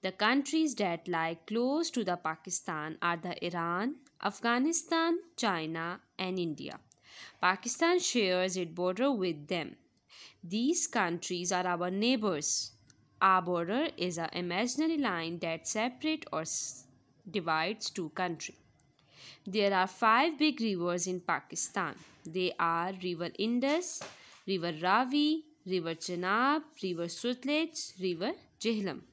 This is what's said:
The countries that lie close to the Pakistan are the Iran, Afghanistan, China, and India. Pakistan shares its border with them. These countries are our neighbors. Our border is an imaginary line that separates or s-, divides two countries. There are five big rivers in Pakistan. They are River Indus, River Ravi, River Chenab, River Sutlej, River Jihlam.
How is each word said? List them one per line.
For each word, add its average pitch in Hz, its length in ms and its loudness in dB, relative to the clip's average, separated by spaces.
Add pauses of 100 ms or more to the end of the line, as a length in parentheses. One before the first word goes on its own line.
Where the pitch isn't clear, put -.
The 190 100 -4
countries 277 600 2
that 180 340 -2
lie 165 380 0
close 254 440 0
to 233 140 0
the 180 120 0
Pakistan 160 840 -6
are 170 160 2
the 170 280 -6
Iran, 175 500 -2 (280)
Afghanistan, 330 960 2 (180)
China, 165 640 -2 (180)
and 185 200 -2
India. 147 400 -4 (640)
Pakistan 240 580 4
shares 185 600 2
its 170 140 -4
border 185 380 2
with 175 380 -2
them. 170 280 -4 (680)
These 233 460 2
countries 175 640 -2
are 180 140 2
our 175 240 0
neighbors. 208 800 0 (500)
Our 190 180 6
border 180 560 0
is 180 220 -2
an 165 160 -4
imaginary 240 640 0
line 175 400 -2
that 165 280 -4
separates 254 640 -2
or 156 120 -2
s-, - 420 -6 (460)
divides 165 580 -2
two 160 220 -6
countries. - 480 -4 (880)
There 202 260 2
are 185 140 4
five 254 520 4
big 302 220 2
rivers 180 460 0
in 185 140 -4
Pakistan. 175 760 -4 (320)
They 175 320 0
are 170 340 2 (100)
River 175 360 -2
Indus, 254 640 0 (440)
River 175 360 0
Ravi, 269 640 4 (220)
River 170 280 -2
Chenab, 208 680 0 (200)
River 175 220 -2
Sutlej, 254 1000 -2
River 185 300 -2 (280)
Jihlam. 208 400 -2 (120)